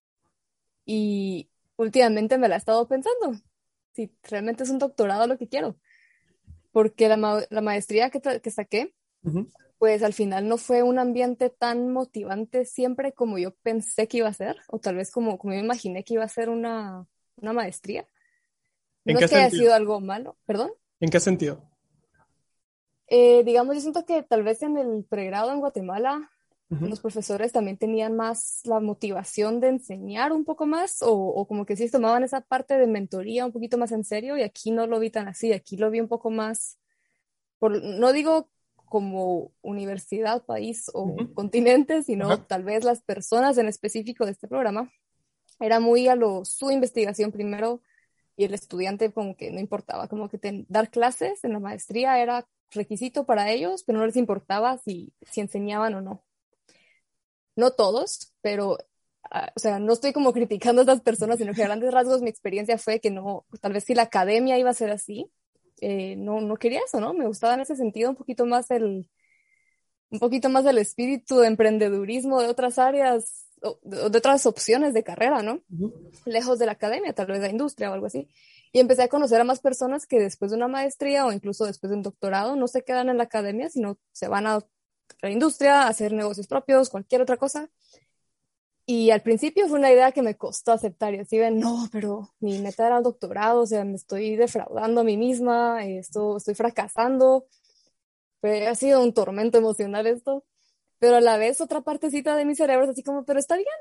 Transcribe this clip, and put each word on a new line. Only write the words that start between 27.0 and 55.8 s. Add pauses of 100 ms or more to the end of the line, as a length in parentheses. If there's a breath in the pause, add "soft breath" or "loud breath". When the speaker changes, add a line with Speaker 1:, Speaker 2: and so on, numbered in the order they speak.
Speaker 1:
profesores
también
tenían
más
la
motivación
de
enseñar
un
poco
más,
o,
o
como
que
sí
tomaban
esa
parte
de
mentoría
un
poquito
más
en
serio,
y
aquí
no
lo
vi
tan
así,
aquí
lo
vi
un
poco
más, (800)
por,
no
digo (380)
como (100)
universidad,
país
o
Speaker 2:
Ujú.
Speaker 1:
continente,
sino
Speaker 2:
Ajá.
Speaker 1:
tal
vez
las
personas
en
específico
de
este
programa, (680)
era
muy
a
lo,
su
investigación
primero, (560)
y
el
estudiante
como
que
no
importaba,
como
que
ten-,
dar
clases
en
la
maestría
era (240)
requisito
para
ellos,
pero
no
les
importaba
si, (100)
si
enseñaban